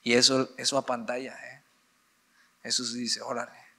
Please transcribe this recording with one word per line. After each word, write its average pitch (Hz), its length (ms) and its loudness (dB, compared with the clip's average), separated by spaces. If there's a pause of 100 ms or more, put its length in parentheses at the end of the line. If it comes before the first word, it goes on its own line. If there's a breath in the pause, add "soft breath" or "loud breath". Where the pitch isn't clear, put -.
Y 120 100 4
eso, 131 440 6
eso 135 200 0
apantalla, 123 560 -4
¿eh? 131 280 -18 (1000 soft breath)
Eso 120 200 0
sí 117 160 -6
dice, 117 220 -2
"Órale. 120 380 -6 (200)